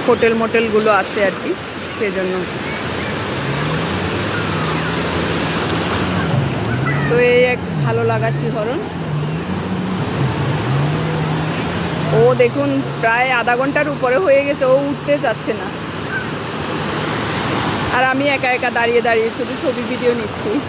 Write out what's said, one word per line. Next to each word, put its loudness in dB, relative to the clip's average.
হোটেল 4
মোটেলগুলো 2
আছে 2
আর 0
কি, -4
সেজন্য। -2
তো 2
এই 6
এক 0
ভালো 2
লাগা 2
শিহরণ। -2
ও 8
দেখুন 2
প্রায় 2
আধা 2
ঘন্টার 0
উপরে 0
হয়ে 6
গেছে, 0
ও 6
উঠতে 0
চাচ্ছে -2
না। -4
আর 2
আমি 2
একা 0
একা 0
দাঁড়িয়ে 2
দাঁড়িয়ে 2
শুধু -4
ছবি -2
ভিডিও 0
নিচ্ছি। -4